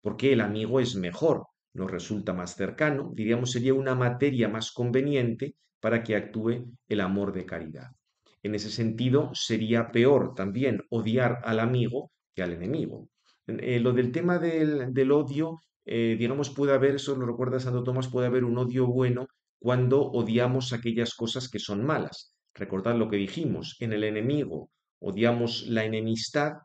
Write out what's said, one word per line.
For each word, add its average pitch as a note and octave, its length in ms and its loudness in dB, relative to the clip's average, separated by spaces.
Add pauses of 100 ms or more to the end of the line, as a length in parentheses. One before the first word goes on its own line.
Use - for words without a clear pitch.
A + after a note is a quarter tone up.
porque B2 320 2
el A#2 80 6
amigo G#2+ 400 0
es A#2 160 0
mejor, G2 500 0 (280)
nos F#2 160 -6
resulta F#2 420 -4
más F2+ 220 -6
cercano, C#3 600 -2
diríamos, A#2 360 0
sería B2+ 240 2
una C3+ 200 0
materia B2 540 2
más A2 240 -6
conveniente B2+ 800 0 (260)
para A2+ 220 2
que A2 140 0
actúe A2+ 480 -2 (220)
el G#2 140 0
amor G2 320 0
de F#2 120 -6
caridad. D#2 440 -10 (540)
En G#2+ 120 -2
ese G#2 160 -4
sentido, A#2+ 640 2
sería A2+ 560 0
peor B2 440 6
también G#2 560 -2
odiar A#2 540 0
al A2 160 0
amigo A#2+ 500 0 (240)
que F#2 80 -4
al F2 100 -2
enemigo. A2+ 560 -6 (380)
Eh, A#2+ 340 -2
lo B2 120 2
del B2 200 2
tema F3 260 0
del, D3+ 560 0
del C3+ 180 4
odio, D3+ 460 0 (260)
eh, A2+ 340 0
digamos, C3+ 320 0
puede C#3 220 2
haber, C3+ 220 4
eso C#3 220 -2
lo B2+ 100 -2
recuerda B2 340 -2
Santo B2 220 -2
Tomás, B2+ 260 -2
puede B2 200 0
haber B2 160 2
un A#2+ 120 0
odio B2+ 300 0
bueno B2 400 2 (320)
cuando B2+ 440 4
odiamos B2 680 2
aquellas A#2 420 -2
cosas A#2 340 -4
que G#2 100 -8
son G2+ 260 -4
malas. B2+ 500 -4 (200)
Recordad G2 420 -2
lo A2 120 2
que G2+ 80 0
dijimos, G2 640 -2
en A2+ 120 -2
el G#2+ 120 0
enemigo G#2+ 680 -2 (300)
odiamos A#2 680 0
la A2+ 180 0
enemistad A2+ 680 -2 (120)